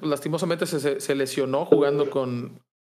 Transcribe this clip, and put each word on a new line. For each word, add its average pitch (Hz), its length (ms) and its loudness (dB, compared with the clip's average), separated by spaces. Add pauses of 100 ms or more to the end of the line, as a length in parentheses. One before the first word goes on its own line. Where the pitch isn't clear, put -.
lastimosamente 165 640 0
se, 151 140 -2
se, 139 200 0
se 143 140 0
lesionó 139 500 0
jugando 143 460 2
con, 123 500 -4 (360)